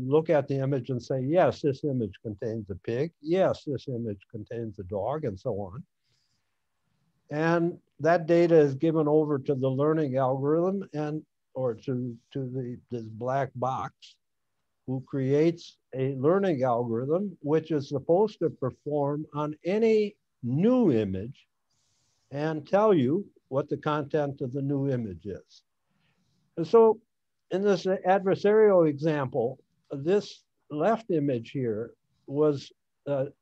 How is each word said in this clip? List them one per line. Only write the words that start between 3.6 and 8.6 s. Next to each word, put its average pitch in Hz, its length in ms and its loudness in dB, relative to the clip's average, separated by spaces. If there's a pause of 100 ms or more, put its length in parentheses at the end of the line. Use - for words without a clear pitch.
this 139 220 -8
image 117 340 -6 (100)
contains 110 480 -12
a 98 40 -12
dog," 107 420 -6
and 98 140 -6
so 104 200 -6
on. 101 240 -12 (1500)
And 165 480 0 (220)
that 165 260 2
data 170 300 6
is 147 200 6